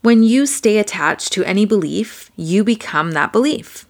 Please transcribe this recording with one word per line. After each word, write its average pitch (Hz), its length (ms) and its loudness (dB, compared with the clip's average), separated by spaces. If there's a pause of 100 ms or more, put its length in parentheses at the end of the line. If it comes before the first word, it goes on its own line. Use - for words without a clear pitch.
When 226 200 4
you 240 240 4
stay 214 320 0
attached 160 560 -2
to 185 120 -2
any 202 200 2
belief, 190 680 -4
you 175 300 0
become 165 480 -2
that 147 180 -2
belief. - 580 -4